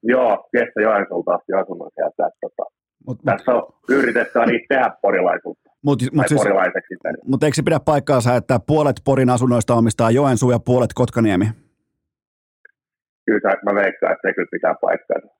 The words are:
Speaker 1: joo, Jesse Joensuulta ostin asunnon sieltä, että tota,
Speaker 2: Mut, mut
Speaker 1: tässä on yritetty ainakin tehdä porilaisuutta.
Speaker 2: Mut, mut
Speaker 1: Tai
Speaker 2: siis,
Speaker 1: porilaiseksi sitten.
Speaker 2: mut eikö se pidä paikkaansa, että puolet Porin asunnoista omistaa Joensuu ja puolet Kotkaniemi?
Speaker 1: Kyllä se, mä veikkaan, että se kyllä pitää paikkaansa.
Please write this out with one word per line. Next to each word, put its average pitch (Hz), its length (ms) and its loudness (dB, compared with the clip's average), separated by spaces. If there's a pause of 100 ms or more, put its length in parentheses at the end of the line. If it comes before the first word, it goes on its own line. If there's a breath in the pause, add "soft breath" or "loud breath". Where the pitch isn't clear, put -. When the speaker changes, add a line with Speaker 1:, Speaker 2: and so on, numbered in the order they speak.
(120)
Speaker 1:
joo, 127 200 4 (220)
Jesse 113 340 -2
Joensuulta 90 500 -2
ostin - 240 -4
asunnon 87 340 -10
sieltä, - 340 -4
että - 160 -14
tota, - 200 -10 (420)
Speaker 2:
Mut, 127 100 -8
mut - 80 -12
Speaker 1:
tässä 101 260 -2
on 117 120 0 (260)
yritetty 120 500 0
ainakin 117 300 0
tehdä 127 200 2 (120)
porilaisuutta. 90 680 -2 (140)
Speaker 2:
Mut, 143 180 0
mut 127 140 -4
Speaker 1:
Tai 147 120 2
Speaker 2:
siis, 147 140 2
Speaker 1:
porilaiseksi 95 520 0
sitten. - 200 -8 (120)
Speaker 2:
mut 131 180 0
eikö 151 120 0
se 151 80 -2
pidä 160 160 0
paikkaansa, 135 560 2
että 120 320 0
puolet 151 380 0
Porin 131 240 2
asunnoista 120 460 2
omistaa 113 360 2
Joensuu 127 400 2
ja 120 80 2
puolet 123 340 0
Kotkaniemi? 107 520 0 (1800)
Speaker 1:
Kyllä 104 260 0
se, 98 140 0
mä 101 100 0
veikkaan, 95 380 -2
että - 140 -4
se 92 60 -2
kyllä 87 180 -4
pitää - 300 -2
paikkaansa. - 460 -4 (120)